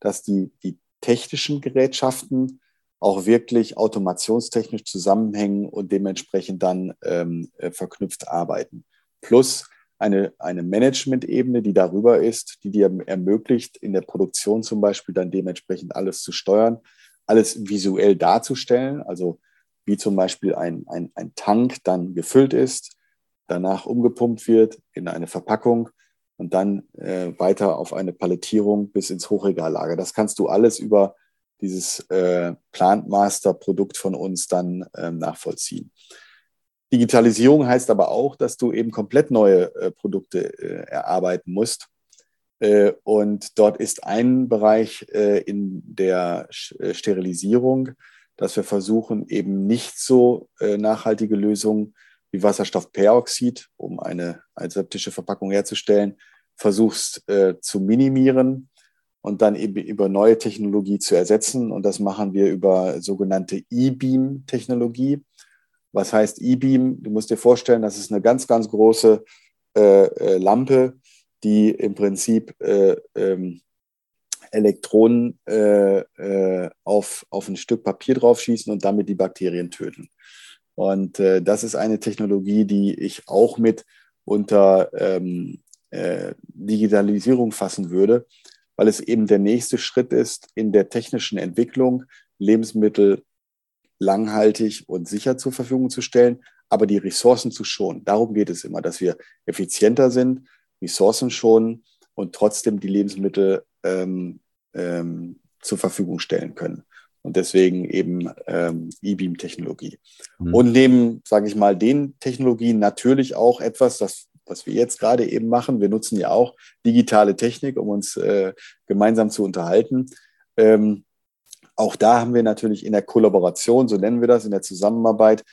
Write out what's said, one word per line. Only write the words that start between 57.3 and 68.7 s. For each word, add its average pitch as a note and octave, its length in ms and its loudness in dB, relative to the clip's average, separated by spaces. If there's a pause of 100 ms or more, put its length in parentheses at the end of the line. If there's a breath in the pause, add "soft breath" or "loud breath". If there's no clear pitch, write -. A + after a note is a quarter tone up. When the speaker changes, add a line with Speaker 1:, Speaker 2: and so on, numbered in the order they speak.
Speaker 1:
zu - 200 -6
minimieren C3 920 2 (500)
und G#2 220 -4
dann G#2 140 4
eben G2 200 -6
über G2+ 320 -2
neue G#2+ 300 4
Technologie G2+ 600 -4
zu - 160 -2
ersetzen. G#2+ 560 0
Und G2 120 -8
das G2+ 180 -2
machen G2 320 -4
wir G2 180 2
über F#2 520 0
sogenannte F#2+ 680 -4
E-Beam-Technologie. C3 1500 -2 (720 soft breath)
Was G2 200 -4
heißt G#2+ 300 0
E-Beam? C3 600 0
Du G#2+ 80 -10
musst G#2+ 200 -4
dir A2 80 -2
vorstellen, A#2+ 420 4
das G#2 160 -4
ist G2+ 160 -10
eine G2 80 0
ganz, B2 260 2
ganz A2+ 220 0
große, A2 560 4 (500 soft breath)